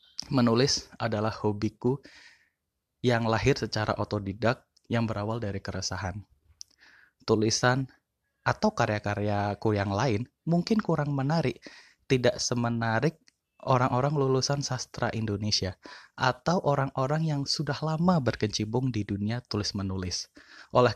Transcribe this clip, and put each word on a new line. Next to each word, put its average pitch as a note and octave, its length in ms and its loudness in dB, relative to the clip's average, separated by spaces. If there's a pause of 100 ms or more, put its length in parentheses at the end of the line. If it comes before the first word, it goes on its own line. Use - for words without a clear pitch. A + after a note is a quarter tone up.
(320)
Menulis B2 640 2
adalah A2 480 -2
hobiku G#2+ 560 -2 (1040)
yang A#2 240 2
lahir A2+ 320 2
secara G#2+ 400 -2
otodidak G#2 640 -2 (240)
yang A#2 160 0
berawal A2 400 -4
dari G2 160 -6
keresahan. F#2 640 -6 (1040)
Tulisan A2+ 560 4 (580)
atau - 320 0
karya-karyaku G#2 1040 0
yang G2+ 160 0
lain A2 320 0 (240)
mungkin F3 320 2
kurang D3 320 -2
menarik, C#3 480 0 (480)
tidak A#2+ 320 2
semenarik A#2 800 0 (400)
orang-orang C3 560 2
lulusan C3+ 480 0
sastra - 480 -6
Indonesia G#2 640 -2 (400)
atau C3 480 0
orang-orang C#3 560 0
yang D3+ 240 0
sudah C#3+ 400 -4
lama E3 320 2
berkecimpung A#2 720 0
di G#2+ 160 -2
dunia G#2 400 -2
tulis-menulis. F#2+ 880 -4 (400)
Oleh A#2+ 220 6